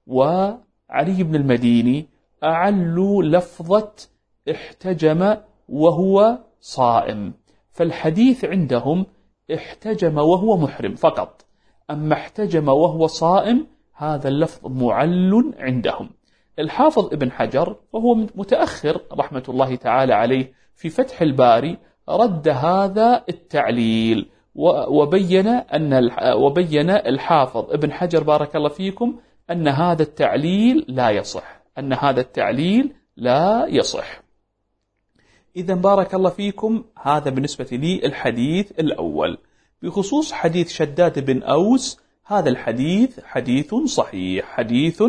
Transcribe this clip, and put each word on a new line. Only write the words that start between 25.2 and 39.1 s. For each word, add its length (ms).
أن 460
الح-، 420
وبين 540
الحافظ 840
ابن 200
حجر 320
بارك 320
الله 140
فيكم 460
أن 160
هذا 340
التعليل 840
لا 220
يصح، 520
أن 160
هذا 280
التعليل 720
لا 500
يصح. 580
إذن 200
بارك 400
الله 140
فيكم، 540
هذا 280
بالنسبة 420
لي 340
الحديث 760
الأول. 580